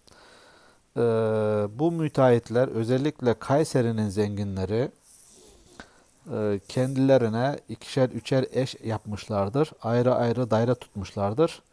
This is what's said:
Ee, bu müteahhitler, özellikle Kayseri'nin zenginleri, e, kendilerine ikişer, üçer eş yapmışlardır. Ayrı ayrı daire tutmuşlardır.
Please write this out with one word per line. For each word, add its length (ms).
Ee, 40
bu 120
müteahhitler, 760
özellikle 680
Kayseri'nin 760
zenginleri, 840
e, 340
kendilerine 920
ikişer, 400
üçer 420
eş 320
yapmışlardır. 880
Ayrı 340
ayrı 360
daire 240
tutmuşlardır. 840